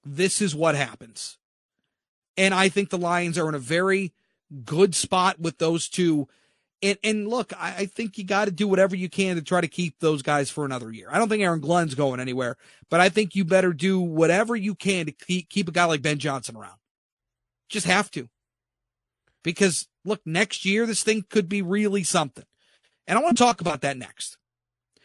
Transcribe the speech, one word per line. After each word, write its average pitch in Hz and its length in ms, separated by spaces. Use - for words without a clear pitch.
This 175 380
is 156 140
what 156 180
happens. 117 640
And 190 160
I 190 160
think 202 220
the 185 80
Lions 175 400
are 160 100
in 156 60
a 143 60
very 180 520
good 165 300
spot 185 440
with 165 200
those 165 300
two. 160 380
And, 196 220
and 214 260
look, 240 320
I, 175 180
I 202 80
think 220 300
you 202 80
gotta 202 280
do 202 160
whatever 190 260
you 185 140
can 190 260
to 165 80
try 180 180
to 165 80
keep 175 300
those 156 240
guys 147 260
for 151 160
another 123 280
year. 110 180
I 156 80
don't 226 100
think 214 140
Aaron 170 180
Glenn's 160 360
going 131 240
anywhere, 127 360
but 165 120
I 185 80
think 196 260
you 190 100
better 185 280
do 185 280
whatever 175 540
you 202 220
can 185 300
to 147 60
keep, 180 360
keep 196 200
a 165 40
guy 175 140
like 156 160
Ben 151 160
Johnson 131 380
around. 98 220
Just 208 180
have 190 260
to. 120 160
Because, 175 460
look, 196 200
next 185 400
year 208 220
this 220 160
thing 220 260
could 196 200
be 202 140
really 196 420
something. 156 400
And 190 100
I 269 40
wanna 330 120
talk 240 260
about 160 200
that 139 160
next. - 420